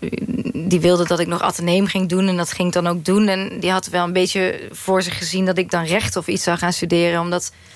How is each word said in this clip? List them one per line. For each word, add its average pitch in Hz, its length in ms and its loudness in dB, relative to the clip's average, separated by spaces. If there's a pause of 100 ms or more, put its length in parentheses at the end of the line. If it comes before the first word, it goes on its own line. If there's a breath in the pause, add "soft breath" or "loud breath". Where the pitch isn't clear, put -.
(520)
die 175 280 0
wilde 175 240 4
dat 165 140 0
ik 170 80 0
nog 170 160 -4
ateneum 180 440 2
ging 185 220 0
doen 185 200 2
en 180 80 0
dat 175 160 -2
ging 180 160 0
ik 175 60 -2
dan 175 120 2
ook 175 180 -2
doen. 202 240 4
En 190 320 -2
die 175 100 0
had 185 160 0
wel 180 180 0
een 175 80 -4
beetje 185 580 0
voor 190 320 0
zich 175 160 -6
gezien 185 260 -2
dat 185 140 2
ik 185 120 -2
dan 170 140 0
recht 180 320 -2
of 180 100 -4
iets 180 160 -2
zou 170 160 0
gaan 175 140 0
studeren, 170 480 2
omdat 175 320 -4 (240 loud breath)